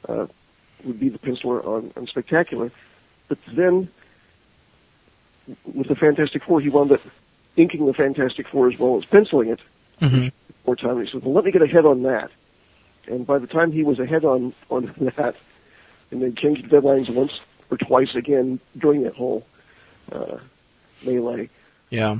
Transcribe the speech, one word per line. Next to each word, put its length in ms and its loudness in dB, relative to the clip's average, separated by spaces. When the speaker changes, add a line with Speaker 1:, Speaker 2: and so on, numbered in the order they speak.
Speaker 1:
uh, 160 -4
would 160 -10
be 100 0
the 80 -12
penciler 480 -6
on, 300 -6
on 120 -12
Spectacular. 640 -2
But 80 -4
then, 340 2
with 220 -6
the 80 2
Fantastic 480 0
Four, 180 2
he 80 -2
wound 220 4
up 100 4
inking 300 2
the 80 2
Fantastic 560 -2
Four 220 4
as 80 -8
well 180 2
as 80 -4
penciling 440 4
it. 100 -4
Speaker 2:
Mm-hmm. 260 2
Speaker 1:
More 100 0
time, 220 -2
and 100 -4
he 40 -14
said, 120 -8
"Well, 100 -2
let 120 4
me 60 0
get 100 6
ahead 240 6
on 180 4
that." 280 -2
And 180 -6
by 120 0
the 100 -4
time 240 0
he 120 -2
was 160 0
ahead 260 -2
on, 280 0
on 300 -4
<laughs> 180 -2
that, 180 -4
and 100 -6
they 100 -2
changed 380 -2
the 80 4
deadlines 360 2
once 180 0
or 80 -6
twice 380 0
again 440 -2
during 260 2
that 120 -6
whole, 300 -6
uh, 260 -10
melee, 460 -4
Speaker 2:
Yeah. 300 -2